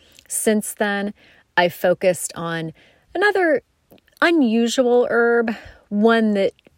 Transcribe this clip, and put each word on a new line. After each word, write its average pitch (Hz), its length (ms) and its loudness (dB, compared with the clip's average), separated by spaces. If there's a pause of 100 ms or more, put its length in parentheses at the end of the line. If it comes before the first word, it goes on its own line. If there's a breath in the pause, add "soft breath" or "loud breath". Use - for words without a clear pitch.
(280 soft breath)
Since - 460 -2
then, 202 400 -6 (420 soft breath)
I 175 140 2
focused - 680 -2
on 165 380 -8 (400 soft breath)
another 381 480 0 (600)
unusual 247 880 2
herb, 233 440 0 (360 loud breath)
one 220 440 2
that 196 200 0 (240)